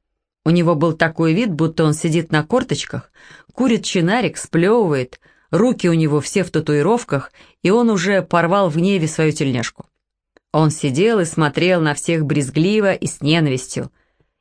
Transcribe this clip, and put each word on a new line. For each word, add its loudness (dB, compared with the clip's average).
У 2
него 2
был 0
такой 0
вид, 0
будто -2
он 2
сидит -2
на 2
корточках, -4
курит 0
чинарик, 0
сплевывает, 0
руки 2
у 4
него 2
все -2
в -14
татуировках, -2
и 2
он 4
уже 2
порвал 2
в -4
гневе 0
свою 0
тельняшку. -4
Он 4
сидел 0
и 0
смотрел 0
на 0
всех -2
брезгливо 0
и -4
с -10
ненавистью, -2